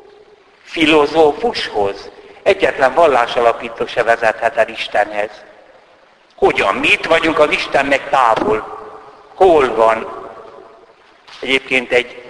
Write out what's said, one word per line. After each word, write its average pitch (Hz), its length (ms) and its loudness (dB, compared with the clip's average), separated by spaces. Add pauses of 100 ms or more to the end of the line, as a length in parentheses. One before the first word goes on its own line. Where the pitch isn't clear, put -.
(640)
Filozófushoz? 151 1500 0 (340)
Egyetlen - 500 0
vallásalapító 120 920 0
se 120 180 -4
vezethet 113 540 0
el 110 100 0
Istenhez. 107 640 -4 (1040)
Hogyan? 120 400 2
Mi 143 120 -2
itt 202 180 0
vagyunk 160 340 0
az 151 120 4
Istennek 139 580 -2
távol. 110 680 0 (560)
Hol 151 420 4
van? 113 540 0 (1080)
Egyébként 127 520 -2
egy 123 380 -2